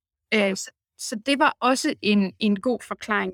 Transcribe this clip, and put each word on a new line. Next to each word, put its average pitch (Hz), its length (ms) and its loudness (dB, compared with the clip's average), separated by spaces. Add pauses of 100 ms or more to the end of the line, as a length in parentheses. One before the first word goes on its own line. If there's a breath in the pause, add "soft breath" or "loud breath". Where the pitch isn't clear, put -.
(340)
Øh, 202 220 2
så, - 160 -12 (260)
så - 180 -10 (100)
det 277 140 2
var 302 200 2
også 254 420 0
en, 202 380 2
en 202 200 2
god 233 280 -2
forklaring 196 460 -4